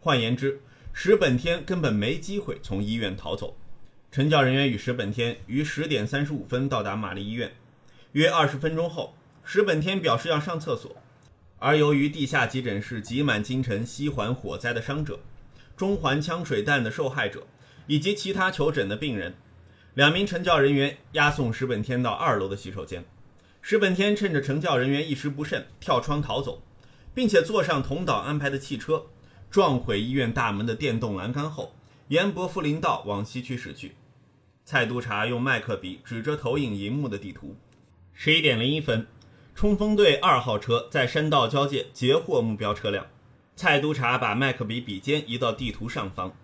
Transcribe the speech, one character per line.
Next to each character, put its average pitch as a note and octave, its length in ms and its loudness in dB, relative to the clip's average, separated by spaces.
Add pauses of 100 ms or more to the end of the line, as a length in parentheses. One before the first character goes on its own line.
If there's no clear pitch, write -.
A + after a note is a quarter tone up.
换 C#3 200 2
言 A#2 160 2
之， C3+ 240 -2 (320)
石 G#3 240 6
本 C3+ 200 4
天 E3+ 280 0
根 F3+ 160 -2
本 C3 120 2
没 D3+ 260 0
机 G3+ 200 -6
会 - 240 -6
从 G2 200 -4
医 G#2 120 -2
院 G2+ 220 -4
逃 - 180 -6
走。 - 220 -8 (560)
惩 C#3 160 2
教 D3+ 140 6
人 B2+ 100 4
员 C#3 160 4
与 A2+ 80 0
石 B2 160 -4
本 A2 180 -2
天 A#2 360 -2
于 C3 180 -2
十 D3 220 -4
点 A#2+ 200 0
三 C#3+ 200 -2
十 D3+ 60 -6
五 A#2 120 -6
分 B2+ 240 -2
到 B2 140 -2
达 G2+ 120 -4
玛 G2+ 200 -6
丽 G2 100 -8
医 G#2 60 -8
院， A#2 220 -6 (600)
约 D#3 160 4
二 D#3+ 180 4
十 C#3 120 -2
分 D#3+ 180 -2
钟 E3+ 140 -2
后， - 260 -10 (260)
石 G3+ 200 2
本 F3 180 2
天 F#3+ 220 0
表 B2+ 160 2
示 E3 100 -6
要 D#3 100 4
上 E3 220 -4
厕 D3 160 -2
所， - 200 -14 (600)
而 D3 180 4
由 D3 180 6
于 C#3+ 140 4
地 D3 180 -2
下 C3 200 2
急 C3 140 -2
诊 G#2+ 220 -2
室 A2 180 -6
挤 A#2+ 220 -4
满 A2+ 200 2
京 B2+ 200 -2
城 A#2+ 240 -2
西 C#3+ 220 -6
环 B2+ 260 -2
火 D#2+ 240 -8
灾 A#2+ 160 -2
的 A2+ 80 -2
伤 D3 220 -4
者、 - 160 -8 (560)
中 G3 200 0
环 C#3+ 240 0
枪 E3+ 240 -4
水 G#2+ 180 0
弹 C#3 220 2
的 G#2+ 60 -2
受 C#3 180 -2
害 B2+ 200 -2
者 - 180 -10 (400)
以 D3 120 2
及 F#3+ 160 0
其 G3 200 -4
他 F#3 160 2
求 D#3 200 0
诊 C3+ 160 0
的 G2 80 -4
病 C3 220 -4
人， F2+ 160 -6 (600)
两 C#3+ 180 6
名 G3 140 0
惩 F3+ 160 -4
教 E3+ 160 4
人 C#3 160 6
员 C#3 240 2 (140)
押 D3 180 4
送 C3 200 0
石 A#2+ 140 -2
本 A#2 180 -2
天 B2+ 200 -2
到 A#2+ 80 2
二 A#2+ 280 0
楼 G2 80 0
的 G2+ 80 -4
洗 F#2+ 160 -10
手 F#2+ 140 -8
间。 F2 180 -10 (600)
石 G#3+ 160 2
本 F#3+ 160 4
天 G3+ 200 2
趁 G3+ 160 0
着 C#3+ 120 0
惩 C#3 180 0
教 D#3 160 2
人 C#3+ 140 2
员 D3 180 0
一 D3 60 0
时 C#3+ 160 -4
不 C#3+ 120 -6
慎 D3 240 -4 (140)
跳 D3+ 180 2
窗 D3 220 0
逃 B2+ 220 -2
走， B2 180 -8 (540)
并 B3+ 120 0
且 F#3+ 140 6
坐 G#3+ 240 0
上 D3 180 0
同 D#3 220 -4
党 A2+ 180 0
安 D3 160 -2
排 C#3 120 -2
的 C#3 80 -4
汽 C#3 180 -6
车， D#3 300 -2 (440)
撞 D#3 300 4
毁 G#2 180 -2
医 A2+ 120 -2
院 C3 200 0
大 A2+ 220 0
门 G2+ 140 -2
的 A2+ 80 -2
电 A#2 260 -2
动 G#2+ 160 -4
栏 G2+ 160 -6
杆 D3 180 -4
后， - 240 -12 (340)
沿 F3+ 220 2
薄 F3+ 160 -4
扶 F#3+ 140 -4
林 D3+ 180 0
道 D#3 280 0
往 G2+ 180 -2
西 B2+ 160 -8
区 B2 160 -6
驶 F2+ 160 -10
去。 - 200 -16 (720)
蔡 B2+ 220 0
督 B2 140 -4
察 G#2+ 260 -2
用 A#2+ 160 -2
麦 B2+ 160 0
克 A2 180 -4
笔 - 280 -10
指 A2+ 180 -8
着 D3+ 140 -2
投 C3 200 -2
影 C3 160 -2
荧 G2+ 200 -4
幕 C#3+ 160 -4
的 G2+ 100 -6
地 G2 140 -12
图。 - 240 -16 (560)
十 - 200 0
一 E3 80 6
点 C3 180 4
零 A#2+ 100 0
一 D#3 120 0
分， A#2+ 280 -2 (480)
冲 G#3 200 4
锋 G#3+ 200 2
队 G3+ 180 8
二 D3+ 260 4
号 A2 160 0
车 A#2 320 0
在 C3+ 160 2
山 D3+ 240 0
道 C#3+ 200 4
交 C#3+ 180 2
界 C#3 260 -4
截 C3 240 4
获 C3+ 240 2
目 A2+ 160 0
标 G#2 160 -2
车 G#2 160 -2
辆。 G2+ 160 -2 (520)
蔡 D3+ 240 4
督 D3+ 120 0
察 B2 240 0
把 A2+ 200 0
麦 C3+ 160 2
克 A#2+ 120 -6
笔 A#2 160 -6
笔 G2 200 -8
尖 D3 260 -2
移 A#2 100 -6
到 A#2+ 160 0
地 A2+ 200 -6
图 A2 160 -8
上 G#2 200 -6
方。 F#2 240 -8 (120)